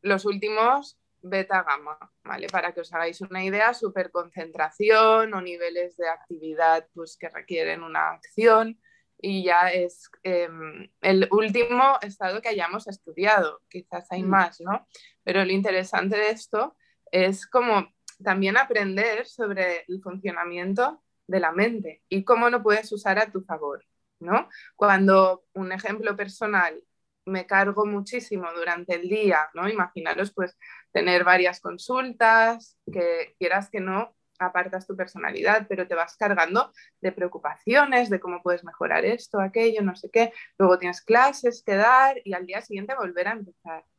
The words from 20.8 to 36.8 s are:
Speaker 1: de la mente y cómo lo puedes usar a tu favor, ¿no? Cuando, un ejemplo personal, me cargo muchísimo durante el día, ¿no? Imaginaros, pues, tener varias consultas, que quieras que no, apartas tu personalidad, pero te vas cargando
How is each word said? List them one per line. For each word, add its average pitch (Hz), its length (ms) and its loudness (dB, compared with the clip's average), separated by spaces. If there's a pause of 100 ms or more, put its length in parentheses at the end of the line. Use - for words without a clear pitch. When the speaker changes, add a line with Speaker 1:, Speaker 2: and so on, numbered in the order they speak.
Speaker 1:
de 185 120 0
la 165 120 0
mente 202 560 -2
y 190 160 -4
cómo 240 260 4
lo 240 120 -2
puedes 214 300 2
usar 202 260 -2
a 214 120 0
tu 190 120 -8
favor, 151 420 -8 (340)
¿no? 202 300 0 (280)
Cuando, 190 680 6 (100)
un 190 180 -8
ejemplo 202 440 -6
personal, 196 680 -2 (420)
me 190 220 -6
cargo 196 400 2
muchísimo 202 680 -6
durante 175 400 -4
el 175 140 -6
día, 190 460 2
¿no? 180 140 -4
Imaginaros, 190 640 -4
pues, 180 240 -8 (360)
tener 175 320 2
varias 180 360 4
consultas, 226 1160 0 (160)
que 170 460 -4
quieras 185 320 -2
que 208 100 -8
no, 190 340 -6 (240)
apartas 185 480 -4
tu 196 100 -10
personalidad, 180 720 -2
pero 185 180 -6
te 180 80 -6
vas 170 220 -4
cargando 196 560 0 (280)